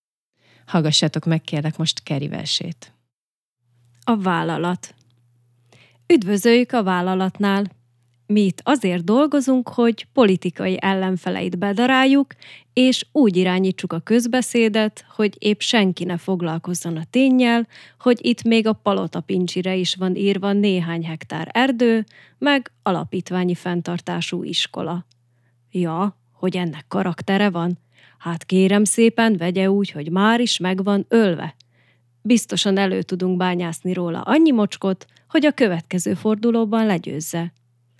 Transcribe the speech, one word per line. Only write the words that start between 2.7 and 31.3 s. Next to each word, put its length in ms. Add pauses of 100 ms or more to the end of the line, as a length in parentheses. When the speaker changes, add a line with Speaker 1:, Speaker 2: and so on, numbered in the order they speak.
Speaker 2:
A 140
vállalat. 800 (1120)
Üdvözöljük 640
a 120
vállalatnál. 840 (600)
Mi 160
itt 220
azért 400
dolgozunk, 680
hogy 440
politikai 680
ellenfeleit 760
bedaráljuk, 760 (400)
és 380
úgy 240
irányítsuk 580
a 60
közbeszédet, 1040 (100)
hogy 240
épp 200
senki 440
ne 140
foglalkozzon 800
a 120
ténnyel, 580 (320)
hogy 260
itt 180
még 240
a 60
Palota 460
pincsire 560
is 200
van 200
írva 360
néhány 540
hektár 460
erdő, 540 (320)
meg 340 (120)
alapítványi 720
fenntartású 880
iskola. 600 (680)
Ja, 460 (140)
hogy 240
ennek 320
karaktere 640
van? 280 (400)
Hát 280
kérem 380
szépen, 540
vegye 340
úgy, 200
hogy 200
már 280
is 180
meg 260
van 240
ölve. 480 (640)